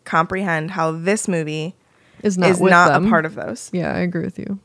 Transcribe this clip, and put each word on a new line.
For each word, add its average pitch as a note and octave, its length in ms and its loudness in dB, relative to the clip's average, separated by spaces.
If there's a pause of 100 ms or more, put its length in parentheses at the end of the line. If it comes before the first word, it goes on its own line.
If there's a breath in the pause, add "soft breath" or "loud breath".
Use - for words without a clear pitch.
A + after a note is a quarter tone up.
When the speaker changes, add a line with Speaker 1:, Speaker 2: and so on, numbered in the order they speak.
Speaker 1:
comprehend E3+ 680 -2
how D#3+ 200 -2
this E3+ 360 -2
movie D#3+ 480 -4 (480 soft breath)
Speaker 2:
Is G3 160 -2
not F3+ 100 4
Speaker 1:
is F3+ 100 2
Speaker 2:
with F#3 120 4
Speaker 1:
not F3 180 8
Speaker 2:
them. D3 160 2
Speaker 1:
a G#3+ 40 2
part E3 160 4
of E3 100 -8
those. - 360 -10
Speaker 2:
Yeah, E3+ 220 -2
I - 60 -2
agree F3 260 -4
with - 140 -10
you. G3 260 -8